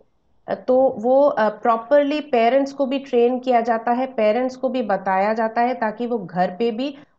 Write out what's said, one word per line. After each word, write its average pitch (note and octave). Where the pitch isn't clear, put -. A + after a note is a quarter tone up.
अ, G#3
तो C4
वो, B3+
अ, G#3+
properly C#4
parents C4+
को C#4
भी C4+
train B3
किया B3
जाता A3+
है, B3+
parents B3
को C4
भी B3+
बताया G3
जाता A3+
है A#3+
ताकि A#3
वो A#3
घर F3+
पे A#3
भी C4